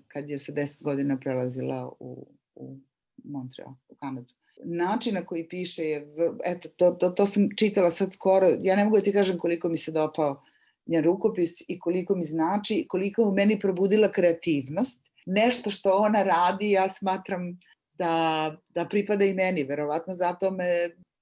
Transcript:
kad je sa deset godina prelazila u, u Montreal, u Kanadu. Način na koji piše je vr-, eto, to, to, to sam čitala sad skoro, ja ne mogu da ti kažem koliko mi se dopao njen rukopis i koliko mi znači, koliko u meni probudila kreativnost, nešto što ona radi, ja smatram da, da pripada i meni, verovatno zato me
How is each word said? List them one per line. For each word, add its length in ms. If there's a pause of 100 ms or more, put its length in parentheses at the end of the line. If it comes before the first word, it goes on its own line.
kad 220
je 80
sa 140
deset 300
godina 380
prelazila 800
u, 260 (280)
u 240 (460)
Montreal, 500 (140)
u 60
Kanadu. 400 (300)
Način 500
na 100
koji 240
piše 360
je 220
vr-, 380
eto, 240
to, 220
to, 200
to 160
sam 300
čitala 340
sad 220
skoro, 500
ja 140
ne 80
mogu 120
da 60
ti 100
kažem 260
koliko 300
mi 80
se 160
dopao 500 (440)
njen 180
rukopis 640
i 100
koliko 380
mi 80
znači, 640
koliko 340
u 100
meni 280
probudila 520
kreativnost, 920 (220)
nešto 440
što 260
ona 260
radi, 480
ja 180
smatram 680 (360)
da, 640 (120)
da 160
pripada 400
i 100
meni, 300
verovatno 500
zato 360
me 400 (320)